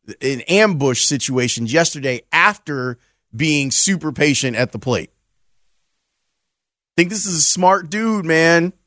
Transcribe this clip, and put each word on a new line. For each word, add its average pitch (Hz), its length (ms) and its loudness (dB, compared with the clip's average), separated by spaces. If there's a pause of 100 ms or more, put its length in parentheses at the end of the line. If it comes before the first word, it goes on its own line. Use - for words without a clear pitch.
(220)
an 135 200 -4
ambush 165 640 2
situation 123 600 -2
yesterday 135 560 -2 (100)
after 147 680 0 (360)
being 143 360 0
super 165 400 0
patient 135 440 0
at 120 160 -2
the 120 60 -10
plate. 107 320 -4 (1900)
I 170 60 4
think 175 80 0
this 214 160 -6
is 185 100 -4
a 156 60 0
smart 185 480 2
dude, 214 340 -2
man. 165 480 4 (160)